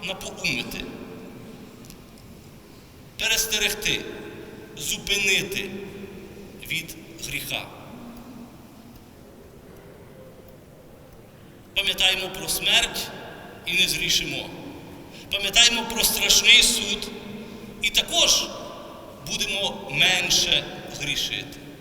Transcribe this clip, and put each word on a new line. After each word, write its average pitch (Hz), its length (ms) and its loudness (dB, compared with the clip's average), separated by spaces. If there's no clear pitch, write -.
напоумити, 185 760 -4
перестерегти, 214 840 2
зупинити 196 920 0
від 160 280 -4
гріха. 120 380 -6
Пам'ятаємо 190 540 2
про 160 200 -6
смерть 220 580 2
і 170 80 -2
не 185 140 6
згрішимо. 151 600 0
Пам'ятаємо 226 520 6
про 233 200 0
страшний 214 600 8
суд 208 480 2
і 208 80 2
також 220 560 4
будемо 202 600 -2
менше 175 720 4
грішити. 120 580 -2